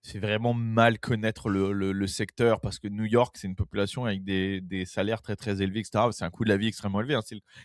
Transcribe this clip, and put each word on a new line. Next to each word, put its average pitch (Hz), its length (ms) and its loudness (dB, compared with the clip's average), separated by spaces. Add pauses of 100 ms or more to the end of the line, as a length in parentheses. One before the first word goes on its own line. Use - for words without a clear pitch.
C'est - 160 -12
vraiment 107 340 0
mal 117 460 4
connaître 110 500 -2
le, 98 240 2
le, 98 200 0
le 98 140 0
secteur 110 540 2
parce 95 180 -6
que 104 100 -8
New 104 180 -4
York, 117 320 4
c'est - 80 -10
une 95 100 -4
population 101 480 -2
avec 98 180 -2
des, 95 380 0
des 92 240 -4
salaires 107 380 -2
très, 104 140 -6
très 98 260 -2
élevés, 98 180 -2
et 98 40 -6
cetera. 110 280 2
C'est - 120 -6
un 85 60 -4
coût - 140 -4
de 110 60 2
la 98 80 6
vie 107 80 0
extrêmement 104 340 -2
élevé, 135 140 -2
hein. 110 100 0
C'est 110 120 -14
le, 104 40 -14 (240)